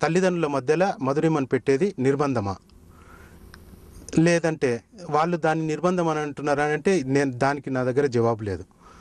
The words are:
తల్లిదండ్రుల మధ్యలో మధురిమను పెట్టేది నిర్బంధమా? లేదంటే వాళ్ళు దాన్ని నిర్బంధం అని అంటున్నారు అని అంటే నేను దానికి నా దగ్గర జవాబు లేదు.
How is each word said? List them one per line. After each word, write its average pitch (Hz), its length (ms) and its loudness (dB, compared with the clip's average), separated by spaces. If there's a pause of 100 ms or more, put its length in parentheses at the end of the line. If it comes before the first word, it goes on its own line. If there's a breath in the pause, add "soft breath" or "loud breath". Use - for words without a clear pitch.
తల్లిదండ్రుల 170 440 2
మధ్యలో 151 580 0
మధురిమను 147 420 0
పెట్టేది 139 520 0
నిర్బంధమా? 131 580 0 (1600 loud breath)
లేదంటే 160 640 2 (280)
వాళ్ళు 165 260 0
దాన్ని 160 300 0
నిర్బంధం 165 420 0
అని 151 120 -2
అంటున్నారు 147 400 -2
అని 151 120 0
అంటే 151 300 0
నేను 135 300 0
దానికి 135 380 -2
నా 131 120 -2
దగ్గర 127 240 0
జవాబు 117 360 0
లేదు. 95 220 -6 (360 loud breath)